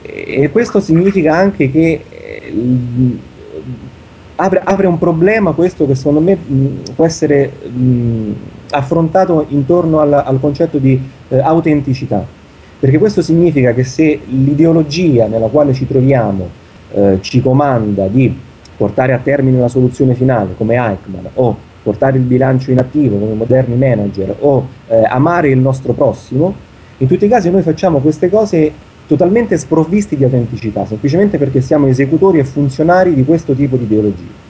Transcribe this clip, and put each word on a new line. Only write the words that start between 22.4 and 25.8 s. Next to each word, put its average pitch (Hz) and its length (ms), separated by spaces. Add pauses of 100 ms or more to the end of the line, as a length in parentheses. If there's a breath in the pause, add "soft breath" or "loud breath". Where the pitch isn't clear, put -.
in 123 60
attivo 127 380
come 104 160
moderni 117 420
manager, 101 680
o, 135 260 (220)
eh, 113 160
amare 156 440
il 131 100
nostro 131 360